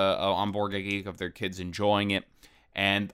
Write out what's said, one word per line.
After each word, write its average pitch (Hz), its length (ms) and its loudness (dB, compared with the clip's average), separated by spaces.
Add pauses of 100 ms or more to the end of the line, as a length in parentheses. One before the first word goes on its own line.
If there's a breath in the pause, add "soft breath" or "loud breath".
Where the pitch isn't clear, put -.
(180)
uh, 98 140 2
on 101 180 2
Board 101 220 -2
Game 98 160 -4
Geek, 101 180 -4
of 92 120 -10
their 90 100 -4
kids 95 320 -8
enjoying 101 500 2
it. 98 140 0 (500 soft breath)
And 98 400 0